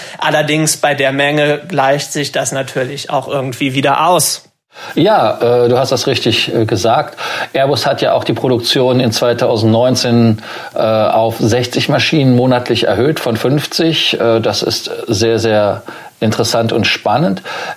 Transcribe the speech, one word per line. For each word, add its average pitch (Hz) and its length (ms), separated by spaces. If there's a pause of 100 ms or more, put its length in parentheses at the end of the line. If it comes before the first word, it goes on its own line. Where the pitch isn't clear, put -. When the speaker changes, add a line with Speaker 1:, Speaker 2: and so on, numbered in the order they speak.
(200)
Speaker 1:
Allerdings 151 580
bei 147 180
der 135 160
Menge 147 560
gleicht 139 460
sich 143 180
das 139 200
natürlich 135 580
auch 135 180
irgendwie 135 460
wieder 139 340
aus. - 360 (500)
Speaker 2:
Ja, 123 720
äh, 120 40
du 123 100
hast 135 120
das 127 140
richtig, - 480
äh, 113 120
gesagt. 117 520 (340)
Airbus 139 360
hat 135 160
ja 110 100
auch - 100
die 135 100
Produktion 127 680
in 117 120
zweitausendneunzehn, 117 1300 (320)
äh, - 40
auf 110 600
sechzig 120 500
Maschinen 131 460
monatlich 123 500
erhöht 123 340
von 113 180
fünfzig. 147 840
Äh, 113 200
das - 220
ist - 300 (160)
sehr, 113 320
sehr 104 420 (380)
interessant 110 540
und 110 120
spannend. 160 560 (360)